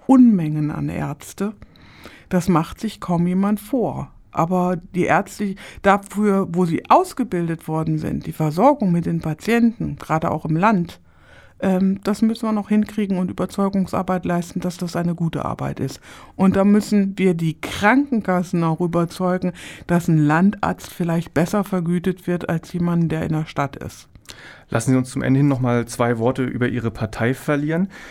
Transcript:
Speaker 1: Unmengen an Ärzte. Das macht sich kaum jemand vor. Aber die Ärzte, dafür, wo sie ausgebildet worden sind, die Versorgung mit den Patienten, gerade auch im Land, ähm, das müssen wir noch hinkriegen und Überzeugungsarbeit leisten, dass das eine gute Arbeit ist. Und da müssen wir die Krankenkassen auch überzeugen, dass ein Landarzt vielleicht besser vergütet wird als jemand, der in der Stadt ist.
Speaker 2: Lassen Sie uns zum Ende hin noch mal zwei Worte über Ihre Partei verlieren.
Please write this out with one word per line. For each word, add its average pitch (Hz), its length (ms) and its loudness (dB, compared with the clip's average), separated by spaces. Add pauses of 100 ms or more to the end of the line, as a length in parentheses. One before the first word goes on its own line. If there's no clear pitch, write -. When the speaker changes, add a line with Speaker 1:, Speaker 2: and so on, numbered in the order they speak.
Speaker 1:
Unmengen 170 640 6
an 147 180 -4
Ärzte. 160 680 -6 (720)
Das 175 200 0
macht 165 320 0
sich 220 200 -8
kaum 175 260 0
jemand 196 340 0
vor. 135 500 -4 (220)
Aber 180 440 0 (180)
die 175 100 0
Ärzte, 196 500 0 (280)
dafür, 196 680 2
wo 175 140 2
sie 165 260 -2
ausgebildet 180 800 2
worden 156 300 -2
sind, - 280 -6
die 160 60 -6
Versorgung 185 600 2
mit 170 140 0
den 170 140 -2
Patienten, 170 760 0
gerade 160 340 -2
auch 165 140 -2
im 156 120 0
Land, 180 440 0 (580)
ähm, 190 440 0
das 208 180 -2
müssen 226 260 -2
wir 220 60 -2
noch 208 160 -4
hinkriegen 208 480 0
und 180 140 -2
Überzeugungsarbeit 185 960 -2
leisten, 175 340 -4
dass 175 160 -4
das 175 180 -6
eine 175 200 -2
gute 165 320 -4
Arbeit - 340 -6
ist. - 200 -6 (340)
Und 190 200 4
da 196 100 4
müssen 202 520 2
wir 190 160 4
die 165 260 -2
Krankenkassen 202 1040 0
auch 160 200 0
überzeugen, 180 680 -2 (340)
dass 170 200 2
ein 160 120 4
Landarzt 160 720 2
vielleicht 170 400 -4
besser 180 320 0
vergütet 175 600 -2
wird 175 240 -4
als 165 240 -6
jemand, 170 360 0
der 160 120 -4
in 160 100 -4
der 156 140 -2
Stadt 143 300 -6
ist. - 340 -14 (580)
Speaker 2:
Lassen - 220 -2
Sie 131 80 4
uns 127 100 -2
zum - 140 -6
Ende 131 160 2
hin 143 100 4
noch 135 120 0
mal 120 260 0
zwei 120 320 -2
Worte 127 260 0
über 120 240 -2
Ihre 117 220 -4
Partei 113 420 -4
verlieren. 151 560 -2 (220)